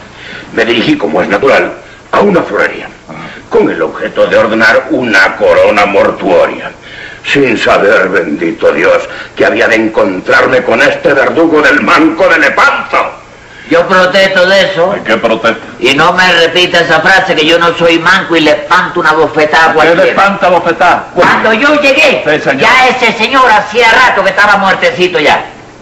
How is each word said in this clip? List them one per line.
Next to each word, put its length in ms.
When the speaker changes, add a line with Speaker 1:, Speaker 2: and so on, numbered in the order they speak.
Speaker 1:
me 100
dirigí, 320
como 240
es 80
natural, 440
a 100
una 220
florería, 460
con 200
el 120
objeto 440
de 120
ordenar 520
una 460
corona 480
mortuoria, 840
sin 340
saber, 500
bendito 640
Dios, 300
que 100
había 240
de 80
encontrarme 840
con 180
este 320
verdugo 480
del 220
manco 460
de 100
Lepanto. 580
Speaker 2:
Yo 200
protesto 580
de 140
eso. 220
Speaker 3:
¿De 100
qué 140
protesta? 420
Speaker 2:
Y 140
no 180
me 220
repita 480
esa 180
frase, 340
que 100
yo 140
no 160
soy 240
manco 380
y 40
le 120
espanto 480
una 120
bofetada 520
a 80
Speaker 3:
¿Qué 60
le 80
Speaker 2:
cualquiera. 240
Speaker 3:
espanta 400
bofetada? 600
Speaker 2:
Cuando 400
yo 280
llegué, 440
Speaker 3:
Sí, 200
señor. 180
Speaker 2:
ya 240
ese 320
señor 320
hacía 400
rato 320
que 80
estaba 280
muertecito 600
ya. 280